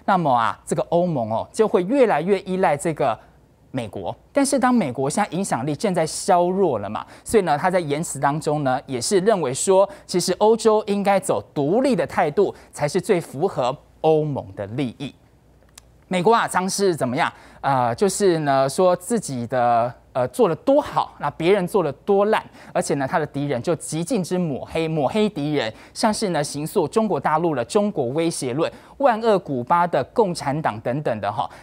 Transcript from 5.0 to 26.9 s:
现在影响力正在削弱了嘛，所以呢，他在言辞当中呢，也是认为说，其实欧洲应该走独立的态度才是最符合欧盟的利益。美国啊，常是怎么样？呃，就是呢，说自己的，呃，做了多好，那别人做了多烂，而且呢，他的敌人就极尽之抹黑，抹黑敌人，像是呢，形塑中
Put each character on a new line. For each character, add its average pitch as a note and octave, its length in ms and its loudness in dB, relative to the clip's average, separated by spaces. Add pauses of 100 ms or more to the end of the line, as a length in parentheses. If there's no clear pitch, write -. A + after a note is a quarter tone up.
现 G3+ 160 -2
在 G3+ 60 -4
影 F#3 160 -4
响 C3 220 -4
力 D3+ 80 -2
正 G3 180 -2
在 E3+ 100 0
削 F3 460 0
弱 F#3 300 0
了 G2+ 100 -8
嘛， G#2+ 160 -8 (180)
所 - 160 2
以 F#3+ 40 2
呢， D#3 120 2
他 D3+ 140 0
在 F#3 100 0
言 D3 240 -4
辞 - 160 -10
当 D3 220 0
中 D3+ 220 -2
呢， C3 240 0
也 C3 120 -6
是 F#3 200 0
认 G3 200 2
为 C3+ 140 -2
说， F#3+ 340 4 (200)
其 F#3 120 0
实 F3+ 200 -2
欧 A3 180 6
洲 G#3+ 300 4
应 G3+ 160 -2
该 G3 160 2
走 C3+ 200 -2 (140)
独 D#3 280 0
立 C4 140 2
的 D#3+ 120 0
态 F3 240 0
度 E3 240 2 (180)
才 D3 160 -2
是 F#3 100 0
最 F3 220 2
符 D3 260 -4
合 C3+ 300 -2 (240)
欧 D#3 220 4
盟 B2+ 320 -6
的 G#2 120 -8
利 A#2+ 300 -6
益。 C#3+ 160 -10 (960)
美 F3+ 160 -2
国 G#3+ 100 6
啊， G3 140 2
常 F#3 220 -2
是 F#3+ 260 0
怎 D#3+ 100 -2
么 A#2+ 120 -2
样？ D3+ 140 0 (280)
呃， B2+ 360 0
就 G#3 120 2
是 F#3 320 2
呢， C#3 300 2
说 F3+ 260 4
自 A3+ 240 -4
己 B2 260 -6
的， A#2+ 480 2 (200)
呃， B2+ 160 0
做 A#3 180 2
了 D#3+ 80 0
多 C#4 260 2
好， D3+ 380 -2
那 D3+ 120 -4
别 E3+ 200 0
人 F#3+ 160 2
做 F#3 160 0
了 D3 80 -2
多 G3+ 360 0
烂， G#3 140 0 (300)
而 F3+ 100 0
且 E3+ 120 -4
呢， C#3 120 -2
他 E3 140 -2
的 D#3 60 -2
敌 C#3+ 220 -6
人 B2 140 -2
就 E3 140 -2
极 - 260 -6
尽 F#3 220 -2
之 F3+ 160 -2
抹 D3+ 260 -4
黑， E3 220 -4
抹 D#3+ 220 0
黑 G#3+ 180 2
敌 D3+ 260 -4
人， A#2 180 -2 (220)
像 A3 180 0
是 G#3 180 -2
呢， D#3+ 120 0
形 D3 240 -6
塑 E3 220 0
中 A3 180 0